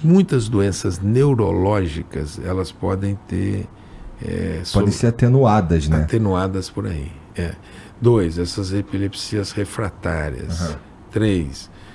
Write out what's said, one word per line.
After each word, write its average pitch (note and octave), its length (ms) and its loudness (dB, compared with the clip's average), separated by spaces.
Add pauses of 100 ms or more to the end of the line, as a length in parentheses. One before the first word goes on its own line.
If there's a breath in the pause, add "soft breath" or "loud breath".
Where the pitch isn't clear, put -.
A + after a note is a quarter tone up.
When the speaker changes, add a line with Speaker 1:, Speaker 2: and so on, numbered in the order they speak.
Speaker 1:
muitas D#3 460 4
doenças G2 500 0
neurológicas, F#2+ 1400 0
elas F#2 280 -4
podem F#2+ 460 -2 (100)
ter, G2 400 -4 (540 loud breath)
é, F2 340 -4
Speaker 2:
Podem F2 100 -8
Speaker 1:
sob- G2+ 260 2
Speaker 2:
ser - 160 2
atenuadas, G#2+ 800 4
né? D#2 140 4
Speaker 1:
atenuadas F#2 680 0
por G#2 180 -6
aí. D2+ 240 -6 (240)
É. E2+ 180 -4 (480 loud breath)
Dois, G#2 380 2
essas F#2 340 -4
epilepsias G2 760 -4
refratárias. E2+ 1120 -4
Speaker 2:
Aham. D#2+ 140 -4 (360)
Speaker 1:
Três, F#2 580 0 (260 loud breath)